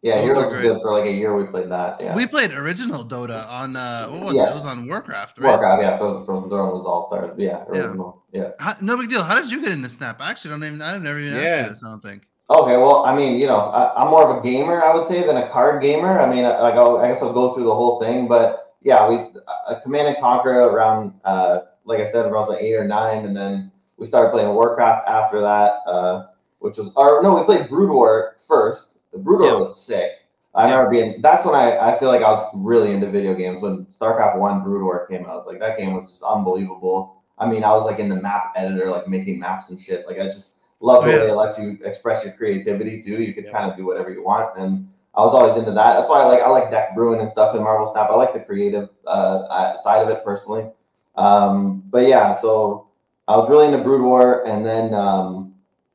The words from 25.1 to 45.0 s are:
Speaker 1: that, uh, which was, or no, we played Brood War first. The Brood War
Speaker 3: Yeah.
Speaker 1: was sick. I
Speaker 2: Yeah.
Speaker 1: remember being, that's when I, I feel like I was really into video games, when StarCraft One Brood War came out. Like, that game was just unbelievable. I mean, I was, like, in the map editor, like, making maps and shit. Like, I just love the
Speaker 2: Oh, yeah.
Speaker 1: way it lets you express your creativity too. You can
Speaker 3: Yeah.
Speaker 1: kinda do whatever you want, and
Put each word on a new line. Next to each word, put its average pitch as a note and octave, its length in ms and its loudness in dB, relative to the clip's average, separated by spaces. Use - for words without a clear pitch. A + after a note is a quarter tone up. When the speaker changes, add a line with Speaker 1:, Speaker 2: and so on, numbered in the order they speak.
Speaker 1:
that, G#2 320 2
uh, F2+ 420 -4
which G#2 180 -8
was, G#2 180 -8
or D3 260 6
no, F#3+ 120 6
we E3 100 0
played F3+ 240 2
Brood F3 220 2
War A2+ 460 2
first. - 480 0
The G2+ 60 -14
Brood D#3+ 220 2
War - 100 4
Speaker 3:
Yeah. A2+ 60 2
Speaker 1:
was - 280 -6
sick. F#2+ 280 -4
I A2+ 120 2
Speaker 2:
Yeah. B2+ 120 2
Speaker 1:
remember B2+ 140 2
being, A2 300 0
that's D#3 220 4
when D#3+ 100 0
I, B2 240 4
I - 40 -4
feel C3+ 100 0
like A#2+ 140 4
I G#2+ 100 4
was G#2+ 220 -2
really G#2 380 2
into G2 180 -2
video G2 240 -2
games, F2+ 260 -6
when F#2+ 260 -6
StarCraft A2+ 520 -2
One G2 240 -2
Brood G2 200 -6
War F2 260 -4
came F#2 180 -10
out. F2 200 -14
Like, F#2 140 -16
that A2 180 -6
game F#2+ 160 -6
was F#2 140 -10
just - 140 -20
unbelievable. F#2+ 1000 -4
I A2+ 100 -4
mean, A2 160 -2
I G#2+ 80 4
was, G#2+ 120 2
like, G#2+ 140 -6
in G#2 100 -4
the F#2+ 80 -4
map G2+ 400 -6
editor, F#2+ 320 -4
like, F2+ 200 -6
making F#2+ 320 -6
maps F#2 280 -10
and F2+ 120 -18
shit. F#2 260 -10
Like, F#2 120 -12
I - 100 -4
just - 240 -16
love B2 240 6
the A#2+ 60 4
Speaker 2:
Oh, A#2 40 6
yeah. A2+ 100 4
Speaker 1:
way G#2+ 60 2
it G#2 40 2
lets G#2+ 240 0
you G#2 260 -8
express - 400 -4
your G2 100 -14
creativity G#2 680 -4
too. G#2+ 200 -8
You G2+ 120 -6
can G2+ 100 -14
Speaker 3:
Yeah. G#2 140 -8
Speaker 1:
kinda F#2 180 -6
do F#2 80 -12
whatever F#2 260 -6
you - 140 -12
want, G#2 320 -2
and F#2+ 320 -6